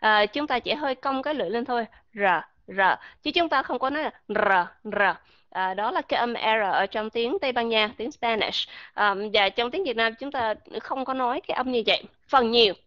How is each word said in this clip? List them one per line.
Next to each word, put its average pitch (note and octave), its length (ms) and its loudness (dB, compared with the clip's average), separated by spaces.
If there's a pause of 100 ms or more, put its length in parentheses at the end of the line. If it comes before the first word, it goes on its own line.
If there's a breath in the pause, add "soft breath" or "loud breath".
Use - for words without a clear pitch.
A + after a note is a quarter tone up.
Ờ, G#3+ 260 4
chúng D4 200 -4
ta C4 120 0
chỉ A3+ 160 -4
hơi D4 200 -4
cong C4+ 280 -4
cái D4 120 -4
lưỡi G3+ 160 -4
lên A#3 140 -4
thôi, A#3+ 220 -2 (280 soft breath)
rờ, G3 260 2 (260)
rờ. F#3+ 300 2 (260 loud breath)
Chứ D4 120 -4
chúng E4+ 140 2
ta C#4 140 2
không D4 160 -4
có C4 120 0
nói D4 120 -4
là B3+ 80 -2 (180)
rờ, G3 380 2 (180)
rờ. G3+ 300 2 (360 soft breath)
À, F#3 240 -4
đó G#3 160 -2
là F4+ 120 -2
cái - 180 -2
âm A#3+ 140 0
R A3 280 0 (100)
ở E3+ 140 2
trong G#3+ 240 -6
tiếng A#3 300 -2
Tây C4 120 -2
Ban A#3+ 160 -2
Nha, A3 280 2
tiếng B3 160 -6
Spanish. A3 560 -4 (260 loud breath)
Ờm, G3+ 380 0
và G3+ 160 4
trong A#3+ 220 -2
tiếng F4 140 -4
Việt B3 120 -2
Nam A3+ 240 2
chúng C#4+ 120 -8
ta A3+ 220 -2 (280)
không C4+ 220 -4
có C4 100 -4
nói C4 340 -2
cái - 80 -4
âm B3+ 160 -2
như A#3+ 140 0
vậy. F#3+ 160 2 (260)
Phần B3 220 4
nhiều. A3+ 240 6 (120)